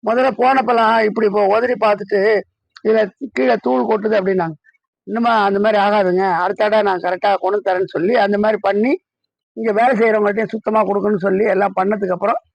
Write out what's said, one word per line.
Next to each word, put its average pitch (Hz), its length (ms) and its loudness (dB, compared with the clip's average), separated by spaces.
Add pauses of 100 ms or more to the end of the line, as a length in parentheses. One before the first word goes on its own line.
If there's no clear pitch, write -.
முதல்ல 247 260 0 (100)
போனப்பெல்லாம் 233 640 2
இப்படி 214 240 0
இப்போ 202 200 0
உதறி 233 320 0
பார்த்துட்டு 208 400 0 (640)
இதுல 220 180 2 (320)
கீழே 254 280 0
தூள் 247 280 0
கொட்டுது 220 300 0
அப்படின்னாங்க. 185 360 -2 (520)
"இன்னுமா 233 260 0 (100)
அந்த 196 160 0
மாதிரி 214 240 2
ஆகாதுங்க, 196 400 2 (200)
அடுத்த 190 200 -2
தடவை 214 260 2
நான் 180 160 -4
கரெக்டா 185 260 -2 (120)
கொண்டு 196 220 0
தரேன்னு" 185 300 -2
சொல்லி 175 200 0
அந்த 202 220 2
மாதிரி 214 240 0
பண்ணி 208 320 0 (640)
இங்க 226 140 -2
வேலை 233 260 2
செய்யறவங்கள்ட்டையும் 214 580 0
சுத்தமா 214 280 -2
கொடுக்கணும்னு 196 440 -2
சொல்லி 196 180 0
எல்லாம் 196 340 0
பண்ணதுக்கு 196 380 -2
அப்புறம் 208 220 -2 (160)